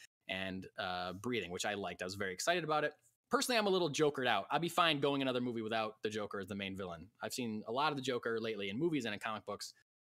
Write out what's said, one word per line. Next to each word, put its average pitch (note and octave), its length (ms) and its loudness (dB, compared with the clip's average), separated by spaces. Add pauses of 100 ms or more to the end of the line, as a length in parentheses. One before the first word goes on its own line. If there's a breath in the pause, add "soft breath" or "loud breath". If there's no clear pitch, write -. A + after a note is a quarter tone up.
(280 loud breath)
and, F#2+ 400 -4 (100)
uh, F2+ 360 -2
breathing, G2+ 380 -2
which F2+ 140 -4
I G#2 100 0
liked. F#2 260 -4
I F#2 40 -4
was F#2 100 -6
very G2 180 -2
excited E3+ 320 0
about D3+ 180 2
it. D3+ 100 -2 (380)
Personally, B3+ 260 4
I'm G#3+ 100 4
a - 20 4
little F3+ 200 4
Jokered C#3+ 380 2
out. G#2 240 4
I'd D3+ 100 2
be E3+ 80 0
fine D#3+ 300 4
going C#3+ 220 4
another B2+ 200 2
movie A#2 200 -2
without A2 420 -2
the A2 60 2
Joker G#2 300 -4
as F#2+ 80 -6
the G#2 80 -6
main G2 200 -4
villain. F2+ 340 -8 (120)
I've A2 120 -4
seen A2 340 -2
a A2+ 40 -4
lot C#3+ 200 2
of C#3+ 40 -2
the C3+ 60 -4
Joker A#2+ 400 0
lately G#2 280 -2
in G2+ 80 -4
movies D3+ 280 0
and G#2+ 80 -2
in G2+ 80 -6
comic G#2+ 240 -4
books. - 280 -8 (300 soft breath)